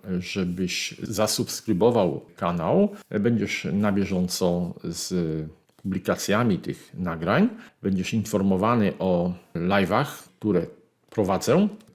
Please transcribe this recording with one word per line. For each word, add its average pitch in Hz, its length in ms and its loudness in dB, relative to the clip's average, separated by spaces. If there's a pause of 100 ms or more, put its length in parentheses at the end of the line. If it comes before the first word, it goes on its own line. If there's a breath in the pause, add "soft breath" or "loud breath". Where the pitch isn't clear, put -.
(180)
żebyś 90 840 -4
zasubskrybował 107 1200 0 (120)
kanał. 95 560 0 (180 loud breath)
Będziesz 104 640 0
na 104 200 2
bieżąco 90 840 0 (100)
z 87 300 -6 (680)
publikacjami 98 760 0
tych - 360 -10
nagrań. 90 540 2 (340 loud breath)
Będziesz 95 320 -2
informowany 101 840 2
o 90 340 2 (220)
live'ach, 98 520 2 (320)
które 90 280 0 (440)
prowadzę. 113 580 2 (260)